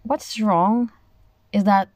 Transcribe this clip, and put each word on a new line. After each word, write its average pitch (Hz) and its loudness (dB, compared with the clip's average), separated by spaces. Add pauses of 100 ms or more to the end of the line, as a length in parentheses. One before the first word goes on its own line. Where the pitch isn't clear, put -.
what's - -8
wrong 214 0 (600)
is 208 0
that 196 2